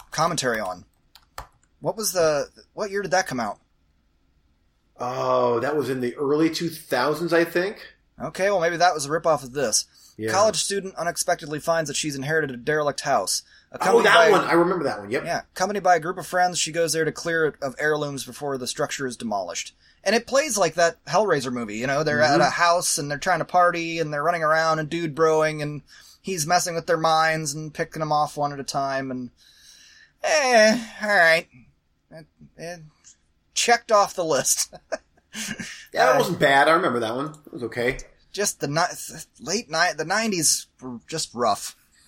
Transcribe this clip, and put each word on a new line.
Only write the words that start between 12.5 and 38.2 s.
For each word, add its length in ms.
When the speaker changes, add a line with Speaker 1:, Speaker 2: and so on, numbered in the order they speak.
Speaker 1:
a 60
derelict 440
house. 400
Speaker 2:
Oh, 60
Speaker 1:
Accompanied 300
Speaker 2:
that 80
Speaker 1:
by 160
Speaker 2:
one. 140
I 80
remember 300
that 160
one. 100
Yep. 160
Speaker 1:
Yeah. 160
Accompanied 280
by 120
a 60
group 180
of 80
friends, 320
she 140
goes 200
there 120
to 80
clear 320
it 180
of 160
heirlooms 460
before 340
the 80
structure 400
is 100
demolished. 560
And 120
it 120
plays 300
like 180
that 300
Hellraiser 460
movie, 260
you 100
know, 160
they're 180
at 120
Speaker 2:
Mm-hmm. 80
Speaker 1:
a 80
house 480
and 120
they're 80
trying 220
to 60
party 540
and 140
they're 100
running 200
around 360
and 100
dude 260
broing 460
and 200
he's 240
messing 300
with 120
their 100
minds 560
and 200
picking 280
them 100
off 240
one 160
at 80
a 40
time 480
and, 180
eh, 600
all 80
right. 380
It, 140
it 220
checked 400
off 220
the 100
list. 480
<laughs> 80
Speaker 2:
Yeah, 140
that 80
Speaker 1:
Uh, 40
Speaker 2:
wasn't 200
bad. 280
I 40
remember 300
that 140
one. 200
It 80
was 100
okay. 360